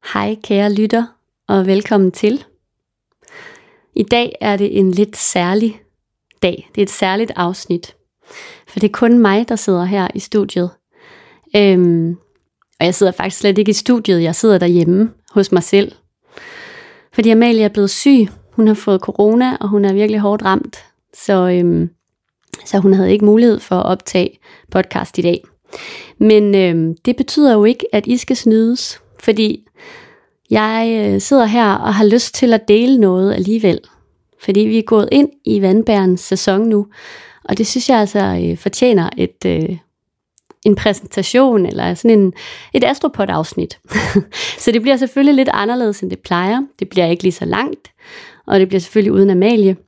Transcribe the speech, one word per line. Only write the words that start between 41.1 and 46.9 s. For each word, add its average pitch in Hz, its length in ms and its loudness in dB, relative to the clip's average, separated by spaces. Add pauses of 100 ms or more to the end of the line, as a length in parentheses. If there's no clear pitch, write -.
eller 175 280 -4
sådan 226 240 2
en, 190 140 2 (420)
et 254 100 2
Astropod-afsnit. 190 920 -4 (400)
<laughs> - 440 -8
Så 240 100 0
det 226 100 0
bliver 269 140 2
selvfølgelig 277 380 2
lidt 262 180 2
anderledes, 220 480 -4
end 185 100 -8
det 185 80 -10
plejer. 190 440 -4 (160)
Det 190 100 -8
bliver 180 180 0